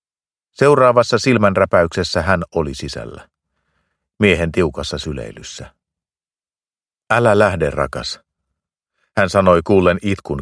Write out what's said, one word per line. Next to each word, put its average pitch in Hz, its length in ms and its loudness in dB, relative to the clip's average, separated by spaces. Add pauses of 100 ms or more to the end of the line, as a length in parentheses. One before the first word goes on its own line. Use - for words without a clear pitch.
(520)
Seuraavassa 127 680 2
silmänräpäyksessä 95 1000 0
hän 87 300 -2
oli 73 240 -4
sisällä, - 540 -14 (920)
miehen 85 320 0
tiukassa 76 460 -4
syleilyssä. - 760 -14 (1400)
"Älä 110 300 2
lähde, 92 300 0
rakas", 67 500 -8 (960)
hän 98 120 2
sanoi 92 340 4
kuullen 92 380 2
itkun 92 400 -6